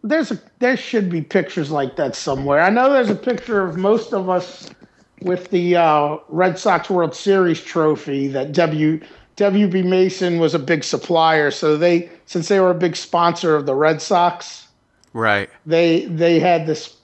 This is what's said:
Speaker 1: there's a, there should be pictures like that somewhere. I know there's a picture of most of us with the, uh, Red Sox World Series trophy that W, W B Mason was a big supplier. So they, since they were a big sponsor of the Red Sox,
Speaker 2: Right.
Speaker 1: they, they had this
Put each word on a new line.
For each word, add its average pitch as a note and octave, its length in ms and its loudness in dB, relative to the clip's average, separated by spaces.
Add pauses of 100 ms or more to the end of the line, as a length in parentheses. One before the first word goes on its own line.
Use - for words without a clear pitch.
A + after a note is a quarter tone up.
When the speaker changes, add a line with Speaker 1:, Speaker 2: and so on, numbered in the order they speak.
Speaker 1:
there's C#4+ 280 -2
a, F#3+ 80 -6 (200)
there B3 160 2
should G#3 340 -2
be E3+ 120 -4
pictures D#3 500 -4
like C#3 240 -4
that C#3 200 -4
somewhere. C#3+ 460 -2
I F#3 80 4
know B3 220 2
there's B3 180 2
a G3+ 60 0
picture G#3+ 500 -4
of E3 120 -6
most G#3+ 360 0
of F#3 160 -4
us - 400 -4 (520)
with F3+ 300 -4
the, F3 260 2
uh, D3+ 400 2 (100)
Red F3+ 320 0
Sox F#3 300 0
World F3 260 0
Series F#3 460 2
trophy D3 680 -2
that C#3 240 -4
W, D#3 480 0 (380)
W G3+ 300 2
B F#3 140 0
Mason F#3 580 0
was D#3 140 2
a D#3+ 60 0
big C#3+ 240 -2
supplier. D#3+ 680 0
So D3+ 260 0
they, F3 320 2 (160)
since E3 240 -6
they G3 100 4
were F#3 120 4
a F3 40 0
big E3+ 200 -2
sponsor E3+ 600 0
of C#3+ 100 -2
the C3+ 100 0
Red D#3 260 2
Sox, - 680 -2 (460)
Speaker 2:
Right. G#2+ 360 0 (160)
Speaker 1:
they, E3 400 2
they E3+ 340 2
had E3 280 2
this - 360 -6